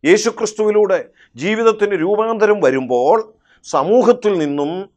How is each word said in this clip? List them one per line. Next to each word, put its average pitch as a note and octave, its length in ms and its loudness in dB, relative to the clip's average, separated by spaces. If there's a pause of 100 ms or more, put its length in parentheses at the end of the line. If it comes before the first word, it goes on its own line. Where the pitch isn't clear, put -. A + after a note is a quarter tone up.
യേശുക്രിസ്തുവിലൂടെ G#3 920 0 (380)
ജീവിതത്തിന് G#3+ 640 0
രൂപാന്തരം G#3 580 0
വരുമ്പോൾ C3 560 2 (500)
സമൂഹത്തിൽ G#3 720 2
നിന്നും D3 320 -4 (260)